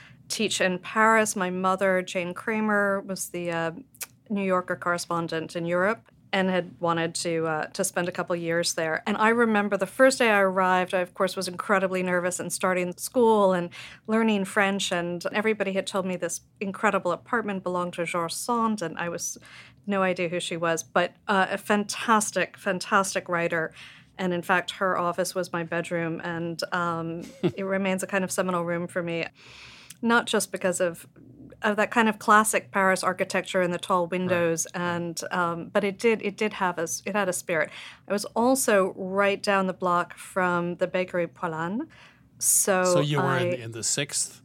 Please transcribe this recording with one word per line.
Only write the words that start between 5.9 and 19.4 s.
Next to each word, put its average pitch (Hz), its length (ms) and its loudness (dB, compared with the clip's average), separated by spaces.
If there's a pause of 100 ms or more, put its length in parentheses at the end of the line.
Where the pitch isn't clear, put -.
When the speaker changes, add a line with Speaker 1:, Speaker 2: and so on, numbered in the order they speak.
Speaker 1:
and 190 180 2
had 180 300 -2
wanted 165 340 0
to, 165 320 -2
uh, 156 220 -2
to - 160 -4
spend 175 240 -2
a 180 40 -6
couple 175 240 -4
years 170 380 0
there. 160 320 -2
And 208 120 0
I 220 120 6
remember 214 480 2
the 190 80 0
first 262 320 4
day 233 140 4
I 202 80 6
arrived, 185 560 4
I, 185 60 2
of 180 120 -6
course, 190 220 0
was 185 120 -4
incredibly 185 540 0
nervous 180 380 0
and 175 120 -6
starting 180 460 0
school 214 560 4
and 175 160 0 (380)
learning 220 380 2
French, 196 460 2
and 175 400 -2
everybody 208 420 0
had 190 120 -2
told 185 220 -2
me 180 80 -2
this 175 260 -6 (180)
incredible 196 520 0
apartment 208 520 -4
belonged 175 300 -2
to 170 120 -4
George 170 280 -2
Sand, 226 480 -2
and 165 160 -6
I 175 120 -4
was - 280 -8 (480)